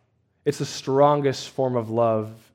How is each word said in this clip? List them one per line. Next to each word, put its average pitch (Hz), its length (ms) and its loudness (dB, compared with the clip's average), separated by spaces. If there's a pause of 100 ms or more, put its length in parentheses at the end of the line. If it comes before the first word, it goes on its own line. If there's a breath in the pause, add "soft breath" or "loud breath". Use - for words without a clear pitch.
(440)
It's 143 140 -2
the 143 60 -4
strongest 139 840 2
form 131 240 -2
of 113 160 -4
love 110 640 -2